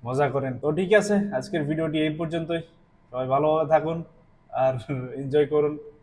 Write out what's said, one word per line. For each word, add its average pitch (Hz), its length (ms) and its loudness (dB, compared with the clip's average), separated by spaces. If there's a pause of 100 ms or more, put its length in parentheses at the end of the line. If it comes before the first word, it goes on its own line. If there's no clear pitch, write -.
মজা 131 240 0
করেন। 131 280 -2
তো 147 140 -2
ঠিক 180 220 2
আছে, 208 220 4 (220)
আজকের 160 260 -4
ভিডিওটি 156 360 -2
এই 156 200 0
পর্যন্তই। 165 420 -4 (500)
সবাই 127 160 -4
ভালোভাবে 151 420 2
থাকুন 160 340 2 (460)
আর 131 240 0 (420)
এনজয় 139 300 2
করুন 151 320 0 (260)